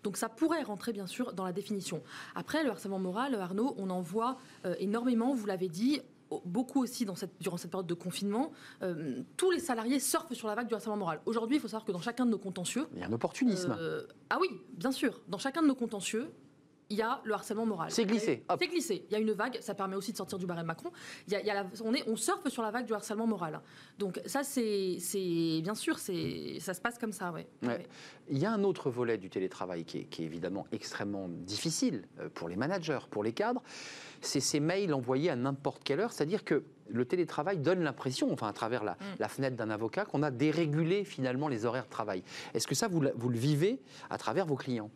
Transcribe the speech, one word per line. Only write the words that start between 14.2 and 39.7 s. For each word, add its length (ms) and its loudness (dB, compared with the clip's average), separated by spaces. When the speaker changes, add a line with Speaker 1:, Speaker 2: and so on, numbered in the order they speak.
Speaker 1:
ah 100 4
oui, 80 4
bien 200 0
sûr. 360 0
Dans 100 -4
chacun 240 0
de 60 8
nos 80 6
contentieux, 540 -2
il 80 0
y 60 4
a 220 2
le 100 2
harcèlement 320 0
moral. 240 0
Speaker 2:
C'est 140 4
glissé, 440 2
hop. 140 2
Speaker 1:
C'est 60 2
glissé. 420 0
Il 20 2
y 40 2
a 20 4
une 140 4
vague, 280 0
ça 140 -6
permet 220 -2
aussi 160 -4
de 40 -6
sortir 220 -4
du 80 -2
barème 200 -2
Macron. 260 -4
Il 60 -2
y 40 2
a, 40 2
il 80 -2
y 20 2
a 40 2
la, 120 0
on 80 2
est, 160 0
on 60 2
surfe 340 0
sur 140 -2
la 80 0
vague 160 -2
du 80 0
harcèlement 320 -2
moral. 340 0
Donc 260 -2
ça, 200 0
c'est, 560 2
c'est, 640 2
bien 100 0
sûr, 240 0
c'est, 640 -4
ça 140 -4
se 60 -8
passe 160 -2
comme 140 -4
ça, 220 -6
ouais. 160 -8
Speaker 2:
Ouais. 80 0
Speaker 1:
Ouais. 160 -4
Speaker 2:
Il 100 2
y 80 4
a 60 4
un 100 4
autre 260 2
volet 300 2
du 120 -8
télétravail 540 -2
qui 140 -6
est, 60 -6
qui 180 -8
est 40 -2
évidemment 440 -4
extrêmement 580 -4
difficile, 760 -2
euh, 120 -6
pour 160 -6
les 60 -4
managers, 460 0
pour 140 0
les 80 2
cadres. 320 0
C'est 180 0
ces 220 2
mails 340 4
envoyés 360 4
à 40 2
n'importe 480 0
quelle 160 2
heure, 140 0
c'est-à-dire 320 0
que 180 4
le 160 2
télétravail 540 2
donne 240 4
l'impression, 500 0
enfin 140 0
à 60 0
travers 320 0
la, 80 0
Speaker 1:
Mm. 40 -6
Speaker 2:
la 100 0
fenêtre 280 0
d'un 140 -2